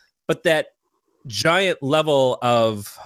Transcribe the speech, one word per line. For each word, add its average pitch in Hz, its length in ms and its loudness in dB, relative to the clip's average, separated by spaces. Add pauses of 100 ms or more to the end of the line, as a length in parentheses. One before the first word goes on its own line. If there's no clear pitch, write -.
(280)
But 165 160 -6
that 156 240 0 (580)
giant 160 560 -2
level 139 640 2
of, 113 640 0